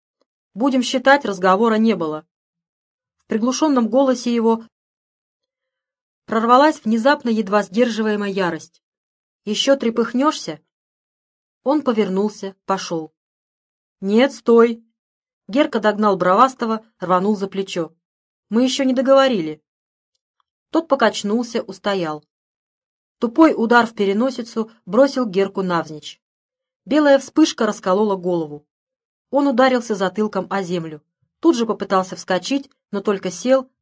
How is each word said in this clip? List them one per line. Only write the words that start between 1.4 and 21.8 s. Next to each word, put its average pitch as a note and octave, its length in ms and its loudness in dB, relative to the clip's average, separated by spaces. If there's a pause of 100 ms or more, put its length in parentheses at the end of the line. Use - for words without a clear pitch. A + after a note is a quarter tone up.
не A3 200 2
было». D#3 300 -6 (920)
В - 80 -20
приглушенном B3 640 0
голосе B3+ 440 0
его A3+ 300 0 (1600)
прорвалась B3 580 4
внезапно A#3 460 0
едва G#3 340 0
сдерживаемая G#3+ 680 -2
ярость. F3 540 -6 (600)
«Еще G#3+ 300 2
трепыхнешься?» A#3 840 -2 (1000)
Он C#4 180 0
повернулся, G3+ 760 -2 (100)
пошел. E3+ 480 -6 (840)
«Нет, A3 320 2
стой!» A#3 520 2 (640)
Герка C4 320 0
догнал G#3 380 0
Бровастого, A3 680 0 (140)
рванул F#3 360 0
за F#3+ 120 -6
плечо. F#3+ 480 -8 (540)
«Мы A3+ 140 2
еще C4 200 -2
не C4 100 2
договорили». B3 680 2 (1080)
Тот E4 180 -2
покачнулся, A#3 760 -2
устоял. F3+ 600 -6 (920)